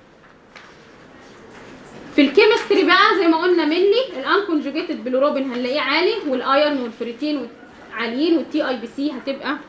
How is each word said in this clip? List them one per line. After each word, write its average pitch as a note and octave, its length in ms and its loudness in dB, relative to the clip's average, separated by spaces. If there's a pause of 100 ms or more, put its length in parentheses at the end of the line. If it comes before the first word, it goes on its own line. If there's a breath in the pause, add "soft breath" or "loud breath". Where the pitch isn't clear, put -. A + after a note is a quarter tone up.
(2250)
في D4 60 8
الكيمستري G4+ 640 4
بقى F#4+ 340 4
زي F4 100 2
ما E4 140 2
قلنا F4 220 2
mainly G4 540 0
الانكونجوجيتد D4 840 -2
بلوروبين C4 480 0
هنلاقيه B3 280 -4
عالي، D#4+ 340 0 (140)
والايرون C4+ 500 0
والفريتين A#3+ 720 -6 (440)
عاليين، B3 440 0
والتي C#4+ 320 -2
اي B3+ 80 -2
بي A3+ 100 -10
سي C#4 260 -6
هتبقى C4+ 440 -6 (120)